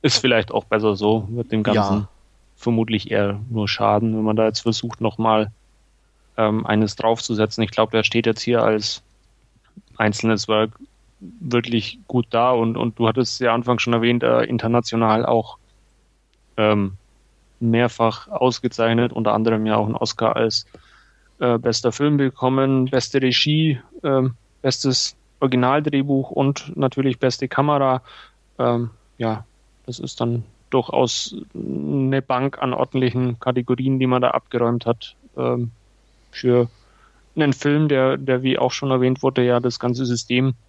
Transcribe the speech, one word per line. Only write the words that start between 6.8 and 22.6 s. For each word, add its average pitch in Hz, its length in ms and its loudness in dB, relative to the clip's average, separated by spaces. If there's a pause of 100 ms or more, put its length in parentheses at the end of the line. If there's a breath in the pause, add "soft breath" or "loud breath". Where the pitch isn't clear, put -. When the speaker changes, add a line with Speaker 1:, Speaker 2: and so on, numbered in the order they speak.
Speaker 1:
draufzusetzen. 113 640 0
Ich - 80 -2
glaub, 110 200 0
der 113 120 2
steht 113 220 0
jetzt 113 160 0
hier 117 220 2
als 107 380 0 (960)
einzelnes 107 520 0
Werk 110 220 2 (500)
wirklich 117 840 -4
gut 123 240 -2
da 120 200 2
und, 113 240 0
und 117 240 -4
du 113 80 4
hattest 117 320 0
ja 117 140 2
anfangs 120 280 0
schon 120 120 0
erwähnt, 117 300 2
äh, 120 200 4
international 113 840 0
auch, 117 320 -2 (1000)
ähm, 104 360 2 (680)
mehrfach 117 680 0
ausgezeichnet, 117 880 0
unter 107 200 0
anderem 110 320 0
ja 110 120 2
auch 107 80 2
einen 110 100 -4
Oscar 113 400 -2
als, 113 300 -2 (720 soft breath)
äh, 120 180 2
bester 117 360 -2
Film 147 240 2
bekommen, 131 720 0